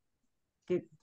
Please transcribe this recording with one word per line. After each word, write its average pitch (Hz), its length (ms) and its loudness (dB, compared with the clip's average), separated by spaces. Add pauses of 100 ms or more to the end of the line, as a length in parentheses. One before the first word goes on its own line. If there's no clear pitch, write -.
(640)
que 180 220 -2 (160)